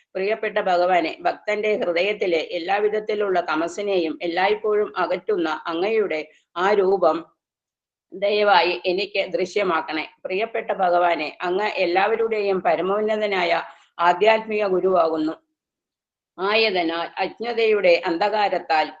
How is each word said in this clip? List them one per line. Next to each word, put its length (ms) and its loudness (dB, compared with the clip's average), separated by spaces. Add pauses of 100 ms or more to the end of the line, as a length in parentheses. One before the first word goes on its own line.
(160)
പ്രിയപ്പെട്ട 420 -2
ഭഗവാനെ, 540 2 (100)
ഭക്തന്റെ 540 -2
ഹൃദയത്തിലെ 680 0 (100)
എല്ലാവിധത്തിലുള്ള 920 -2
തമസിനെയും 800 -2
എല്ലായ്പ്പോഴും 760 0
അകറ്റുന്ന 520 -2 (180)
അങ്ങയുടെ 540 0 (340)
ആ 180 0
രൂപം 460 2 (920)
ദയവായി 600 2 (120)
എനിക്ക് 360 -2 (100)
ദൃശ്യമാക്കണേ. 760 -4 (200)
പ്രിയപ്പെട്ട 460 -6
ഭഗവാനെ, 680 0
അങ്ങ് 360 -2
എല്ലാവരുടെയും 840 0
പരമോന്നതനായ 880 0 (480)
ആധ്യാത്മിക 680 2
ഗുരുവാകുന്നു. 680 0 (1080)
ആയതിനാൽ 760 0
അജ്ഞതയുടെ 880 2
അന്ധകാരത്താൽ 960 0